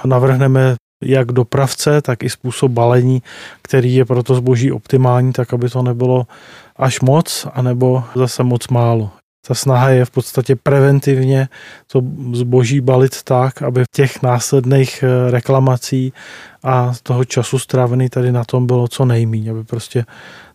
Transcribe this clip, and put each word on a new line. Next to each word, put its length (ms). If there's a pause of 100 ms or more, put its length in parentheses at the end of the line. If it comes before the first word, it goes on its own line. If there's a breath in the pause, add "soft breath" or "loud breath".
navrhneme 680 (300)
jak 280
dopravce, 720
tak 200
i 80
způsob 420
balení, 500 (400 loud breath)
který 320
je 100
pro 180
to 120
zboží 380
optimální, 600
tak 200
aby 160
to 140
nebylo 440 (500 loud breath)
až 240
moc, 520
anebo 520 (100)
zase 280
moc 260
málo. 420 (380)
Ta 60
snaha 340
je 160
v 60
podstatě 460
preventivně 920 (380 loud breath)
to 160 (300)
zboží 480
balit 420
tak, 400
aby 200
v 140
těch 260
následných, 800
eh, 280
reklamací 840 (500 loud breath)
a 300 (100)
toho 220
času 340
strávený 500
tady 240
na 120
tom 220
bylo 220
co 160
nejmíň, 440
aby 160
prostě 400 (500 loud breath)